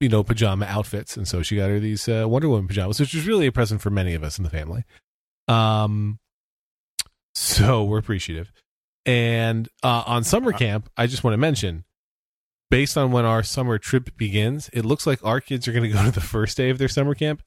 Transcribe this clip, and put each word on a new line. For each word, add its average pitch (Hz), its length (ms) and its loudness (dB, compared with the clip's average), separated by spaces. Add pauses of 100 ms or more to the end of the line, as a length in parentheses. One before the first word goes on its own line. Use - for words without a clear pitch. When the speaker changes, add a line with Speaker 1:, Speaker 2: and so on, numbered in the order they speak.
Speaker 1:
you 139 80 2
know, 107 160 4
pajama 104 420 0
outfits, 104 500 -6
and 107 120 -6
so 87 140 -2
she 104 140 -2
got 98 140 0
her 101 100 0
these, 107 280 -4
uh, 113 200 0
Wonder 139 200 2
Woman 107 200 2
pajamas, 98 320 -2
which 139 140 0
is 160 120 -4
really 202 200 2
a 127 60 2
present 107 280 0
for 104 100 -2
many 92 240 0
of 78 100 -4
us 78 140 -6
in 98 60 -2
the 80 60 -4
family. 80 340 -6 (640)
Um, 107 720 2 (1160)
so 110 500 4
we're 104 140 0
appreciative. 92 540 -6 (540)
And, 113 640 2 (140)
uh, 120 240 2
on 120 180 0
summer 240 300 2
Speaker 2:
Uh, - 40 -6
Speaker 1:
camp, 110 380 -2
I 117 100 2
just 127 180 -4
wanna 113 120 2
mention, 110 480 0 (880)
based 135 260 2
on 135 160 2
when 123 120 4
our 113 180 2
summer 120 360 -2
trip - 380 -2
begins, 110 560 -2
it 113 120 -2
looks 135 220 -2
like 139 180 0
our 113 160 0
kids 127 280 -6
are 120 40 -2
gonna 117 160 0
go 104 160 2
to 113 60 4
the - 100 -2
first - 360 -2
day 127 140 2
of 127 80 -2
their 135 100 0
summer 143 260 0
camp, 151 320 -2